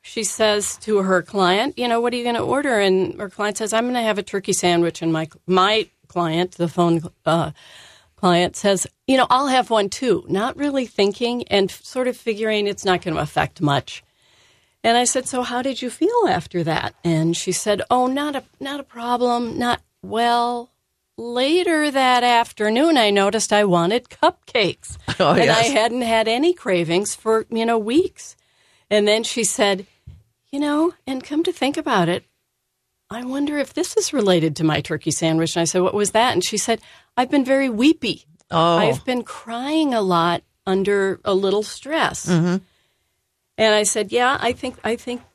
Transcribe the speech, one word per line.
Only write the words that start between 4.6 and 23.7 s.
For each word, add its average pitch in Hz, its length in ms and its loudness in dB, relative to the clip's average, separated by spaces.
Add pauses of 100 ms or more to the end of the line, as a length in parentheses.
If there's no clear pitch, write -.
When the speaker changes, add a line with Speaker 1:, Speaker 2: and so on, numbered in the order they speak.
Speaker 1:
And 165 120 -2
my, 160 160 -4 (160)
my 190 420 2 (200)
client, 170 460 -2
the 170 140 -2
phone, 170 340 0 (240)
uh, 160 260 0 (640)
client 175 400 2
says, 196 320 0 (200)
"You 262 100 4
know, 254 120 4
I'll 262 180 4
have 254 220 2
one 208 200 2
too," 240 380 0
not 208 300 -2
really 277 300 -2
thinking 240 600 -2
and 196 200 2
f-, - 140 -16
sort 254 240 -4
of 247 100 -4
figuring 214 480 -2
it's 202 200 -6
not 202 180 2
gonna 160 180 -4
affect 156 400 -4
much. 139 400 -2 (840)
And 233 140 2
I 247 60 2
said, 254 240 -2
"So 247 160 -4
how 240 180 -4
did 254 200 -4
you 247 100 -6
feel 440 360 0
after 175 360 -2
that?" 156 400 -4
And 165 340 2
she - 140 -4
said, 208 300 -2 (100)
"Oh, 254 160 2
not 285 280 -4
a, 262 80 -6 (160)
not 277 200 -8
a 277 40 -14
problem. 240 760 -2
Not, 240 220 -2 (200)
well, 240 680 -2 (480)
later 294 760 0
that 254 320 2
afternoon, 240 720 2
I 214 120 4
noticed 202 440 2
I 208 120 4
wanted 185 440 0